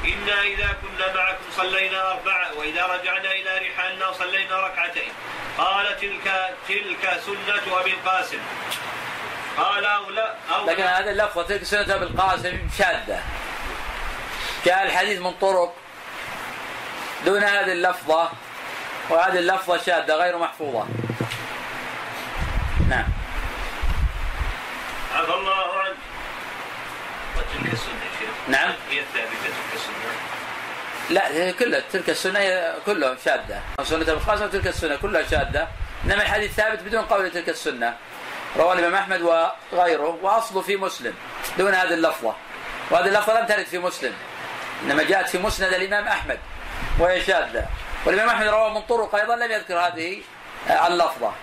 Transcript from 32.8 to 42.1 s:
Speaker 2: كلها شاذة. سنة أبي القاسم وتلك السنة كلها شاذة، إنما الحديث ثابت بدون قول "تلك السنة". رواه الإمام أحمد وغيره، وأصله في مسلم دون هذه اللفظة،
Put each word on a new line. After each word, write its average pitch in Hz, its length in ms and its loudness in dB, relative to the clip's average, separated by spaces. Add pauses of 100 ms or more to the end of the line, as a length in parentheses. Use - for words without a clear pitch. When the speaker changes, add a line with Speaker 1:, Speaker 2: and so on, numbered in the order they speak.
Speaker 2:
كلها 147 300 2 (100)
شاذة. - 360 0 (220)
سنة 160 180 0
أبي 160 100 2
القاسم 208 340 2
وتلك 196 220 0
السنة 160 280 0
كلها 160 280 2
شاذة، 147 440 0 (380)
إنما 202 160 4
الحديث 202 320 2
ثابت 214 260 2
بدون 214 220 0
قول 196 300 2
"تلك 170 180 -2
السنة". 123 480 -2 (600)
رواه 175 160 8
الإمام 175 220 4
أحمد 190 260 2
وغيره، 165 1000 4
وأصله 196 400 2
في 190 140 0
مسلم 180 380 -4 (440)
دون 190 160 4
هذه 185 200 4
اللفظة، 156 420 2 (560)